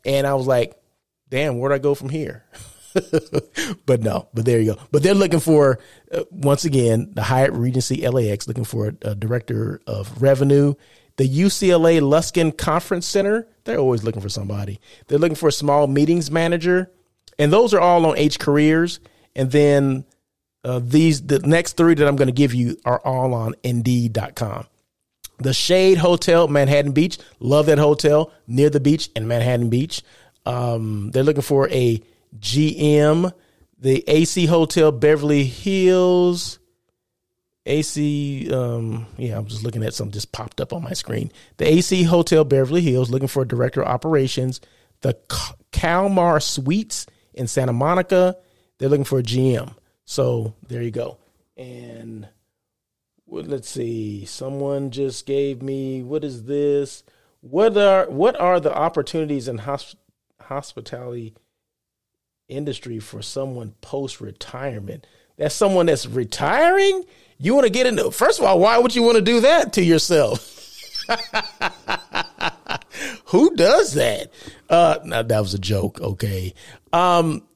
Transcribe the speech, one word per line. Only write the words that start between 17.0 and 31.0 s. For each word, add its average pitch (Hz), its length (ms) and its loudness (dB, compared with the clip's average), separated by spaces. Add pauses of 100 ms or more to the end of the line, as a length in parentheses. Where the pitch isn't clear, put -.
And 147 120 4
those 214 220 4
are 196 60 4
all 175 260 4
on 156 120 0
H 151 200 2
Careers. 156 640 2 (360)
And 131 160 -2
then, 139 540 2 (580)
uh, 127 200 -6
these, 147 420 2
the 135 140 0
next 165 380 0
three 170 180 4
that 147 120 4
I'm 143 80 2
gonna 135 160 2
give 127 220 2
you 120 320 -2
are 123 180 0
all 131 300 -2
on 113 300 -4
Indeed 120 500 0
dot 104 220 -6
com. - 320 -8 (760)
The 135 100 0
Shade 185 440 4
Hotel, 170 500 4
Manhattan 143 460 2
Beach. 160 240 0 (220)
Love 143 280 2
that 151 100 6
hotel 151 540 2 (160)
near 135 220 4
the 147 100 2
beach 143 360 0
in 110 120 -6
Manhattan 120 420 0
Beach. 131 340 -2 (420)
Um, 113 640 -4